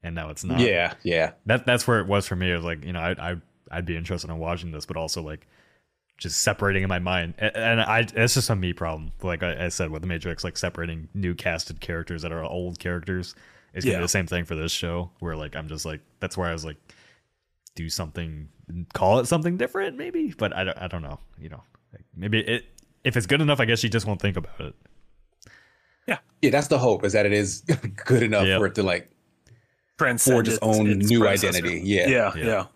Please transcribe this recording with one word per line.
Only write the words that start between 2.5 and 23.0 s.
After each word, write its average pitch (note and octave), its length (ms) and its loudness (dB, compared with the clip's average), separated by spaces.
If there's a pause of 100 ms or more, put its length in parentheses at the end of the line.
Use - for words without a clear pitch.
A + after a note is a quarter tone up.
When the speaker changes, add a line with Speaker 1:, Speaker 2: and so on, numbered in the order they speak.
Speaker 1:
It F2 60 2
was E2 60 -4
like, E2 220 -6
you F2 80 -8
know, E2+ 60 -4
I, F2 320 -2
I, F2+ 40 -4 (360)
I'd E2+ 160 -6
be E2 100 -4
interested E2 320 -6
in E2 80 -6
watching E2+ 340 -6
this, D2+ 140 -10
but D#2+ 120 -8
also, E2 260 -4
like, D2+ 240 -12 (720)
just - 220 -4
separating G2+ 420 2
in F#2+ 60 0
my F2+ 100 0
mind. F2 400 -2
A-, G#2+ 180 -2
and A2+ 240 2
I, A2+ 240 2 (100)
it's A2+ 200 2
just A#2+ 160 2
a G#2+ 40 2
me F#2 160 -2
problem. D#2+ 420 -6 (100)
Like F2 180 -2
I, F2 240 -4
I F2 40 -2
said E2+ 200 -4
with D#2 140 -8
The F#2 40 -4
Matrix, E2+ 360 -6
like, F2 160 -6
separating E2 560 -6
new F#2 180 -2
casted E2 480 -6
characters E2 400 -6
that E2 100 -6
are E2 120 -6
old F2+ 340 -6
characters F2+ 560 -4 (400)
is F#2 100 -6
gonna A2+ 100 2
Speaker 3:
Yeah. F2+ 40 0
Speaker 1:
be E2+ 60 -2
the F2 60 -2
same F#2 180 0
thing F2 180 -2
for E2+ 80 -6
this D#2+ 180 -4
show, F2 380 -4 (120)
where, E2+ 140 -6
like, D2+ 200 -10
I'm D#2 120 -8
just D2+ 200 -8
like, D#2 140 -10 (180)
that's - 180 -6
where F#2 100 -2
I E2+ 60 -2
was D#2+ 120 -6
like, D2+ 120 -10 (960)
do E2 140 -8
something, D#2+ 600 -8 (440)
call G2+ 260 4
it B2 80 0
something E3+ 280 0
different, A#3+ 400 -2
maybe. D#4 420 -4
But - 160 -2
I F#2+ 120 -2
don't, F#2 120 -4
I F#2 120 -8
don't E2+ 120 -6
know. D2 180 -10 (200)
You D#2+ 80 -14
know, D#2 160 -18 (300)
like, - 100 -20 (140)
maybe G#2 240 0
it, A#2 240 -2 (400)